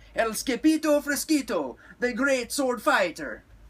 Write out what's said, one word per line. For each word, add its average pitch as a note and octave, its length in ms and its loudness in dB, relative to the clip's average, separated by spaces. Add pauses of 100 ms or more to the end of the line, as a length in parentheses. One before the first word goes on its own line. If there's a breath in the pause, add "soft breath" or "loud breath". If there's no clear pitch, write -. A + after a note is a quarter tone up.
(140 soft breath)
El A3+ 160 0
Skipito D4 720 2
Fresquito, C4 720 -2 (220 loud breath)
the A#3+ 140 -2
great B3 400 0
sword B3 300 -2
fighter. E3 640 0 (260)